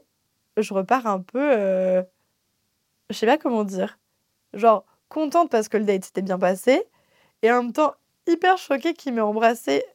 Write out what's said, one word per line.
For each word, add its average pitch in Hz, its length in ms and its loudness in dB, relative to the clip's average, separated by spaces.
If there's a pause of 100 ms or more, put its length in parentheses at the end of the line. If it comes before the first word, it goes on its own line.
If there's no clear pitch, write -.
(560)
je 214 160 -4
repars 226 340 0
un 190 140 -2
peu, 269 320 -2
euh, 185 500 0 (1080)
je 202 60 -10
sais 214 100 -2
pas 269 100 4
comment 240 280 -2
dire, 190 340 -6 (560)
genre 214 320 2 (240)
contente 311 400 0
parce 220 180 0
que - 80 -2
le 214 80 0
date 196 200 0
s'était - 180 -6
bien 185 160 -4
passé, 190 440 2 (600)
et 226 100 4
en 247 100 2
même 240 100 -6
temps 302 220 0 (320)
hyper 359 300 2
choquée 320 380 -4
qu'il 277 180 -8
m'ait 226 80 -2
embrassée. 233 640 0 (100)